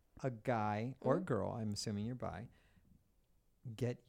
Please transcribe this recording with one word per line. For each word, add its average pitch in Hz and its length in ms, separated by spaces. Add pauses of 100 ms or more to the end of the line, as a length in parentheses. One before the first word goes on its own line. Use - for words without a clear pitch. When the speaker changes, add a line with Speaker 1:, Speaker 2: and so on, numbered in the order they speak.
(220)
Speaker 1:
a 135 80
guy 110 680
or 135 160
Speaker 2:
Mm-hmm. 185 80
Speaker 1:
girl, 98 280
I'm 110 220
assuming 104 320
you're 123 80
bi, 107 340 (1300)
get 120 220 (100)